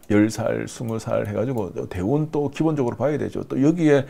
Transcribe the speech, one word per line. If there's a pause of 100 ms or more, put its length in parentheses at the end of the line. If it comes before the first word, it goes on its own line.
(100)
열
살,
스무
살
해가지고
대운
또
기본적으로
봐야
되죠.
또
여기에